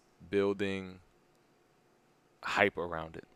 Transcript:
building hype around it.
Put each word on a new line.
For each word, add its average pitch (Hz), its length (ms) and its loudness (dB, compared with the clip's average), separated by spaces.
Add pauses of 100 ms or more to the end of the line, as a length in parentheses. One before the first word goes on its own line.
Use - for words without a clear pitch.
(320)
building 98 680 0 (1400)
hype - 340 2
around 80 380 -6
it. - 100 -14 (100)